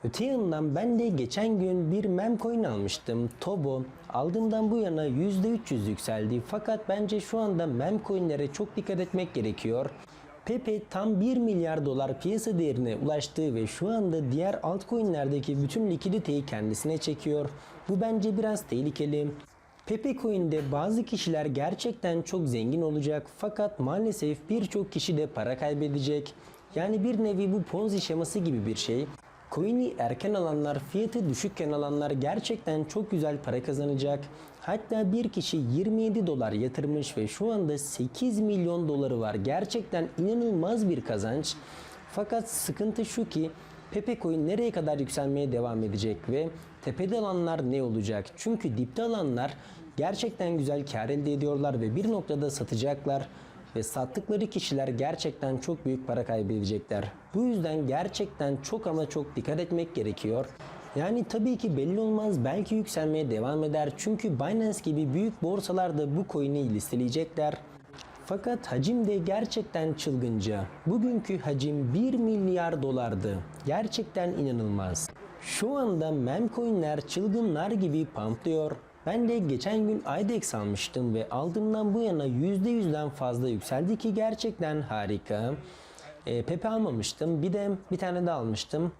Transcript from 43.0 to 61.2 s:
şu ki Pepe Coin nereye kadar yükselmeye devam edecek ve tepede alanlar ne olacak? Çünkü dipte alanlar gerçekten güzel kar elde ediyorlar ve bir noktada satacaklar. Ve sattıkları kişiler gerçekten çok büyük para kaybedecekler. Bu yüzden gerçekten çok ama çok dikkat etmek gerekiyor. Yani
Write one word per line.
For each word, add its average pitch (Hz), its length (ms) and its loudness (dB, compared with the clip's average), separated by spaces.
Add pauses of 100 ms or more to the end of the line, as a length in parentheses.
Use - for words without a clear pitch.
şu 220 240 -2
ki 160 220 0 (400)
Pepe 220 320 -2
Coin 160 240 2
nereye 214 240 2
kadar 151 280 0
yükselmeye 139 540 0
devam 117 320 0
edecek 104 320 0 (140)
ve 151 180 0 (360)
tepede 185 340 -2
alanlar 170 540 0
ne 135 100 2
olacak? 110 440 0 (100)
Çünkü 220 400 -2
dipte 127 260 -2
alanlar 147 520 0 (420)
gerçekten 180 600 0
güzel 143 280 0
kar 117 220 -4
elde 143 240 0
ediyorlar 143 480 2
ve 113 160 0
bir 202 140 2
noktada 147 400 0
satacaklar. 139 800 -2 (480)
Ve 113 60 0
sattıkları 196 640 -2
kişiler 139 420 -2
gerçekten 135 680 -2
çok 156 280 -4
büyük 131 220 0
para 120 180 0
kaybedecekler. 104 800 0 (300)
Bu 214 100 4
yüzden 160 420 2
gerçekten 143 720 0
çok 214 300 -4
ama 156 220 0
çok 147 280 -4
dikkat 156 240 -2
etmek 170 340 -2
gerekiyor. 110 520 0 (500)
Yani 196 280 0